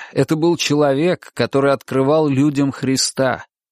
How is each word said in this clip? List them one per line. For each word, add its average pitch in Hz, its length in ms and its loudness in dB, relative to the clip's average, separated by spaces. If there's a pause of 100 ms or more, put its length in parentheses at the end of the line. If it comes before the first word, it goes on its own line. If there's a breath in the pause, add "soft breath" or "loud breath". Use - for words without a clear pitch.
(120)
Это 139 240 0
был 165 200 2
человек, 147 800 0
который 139 400 0
открывал 139 560 0
людям 139 420 0
Христа. 131 760 -4 (240)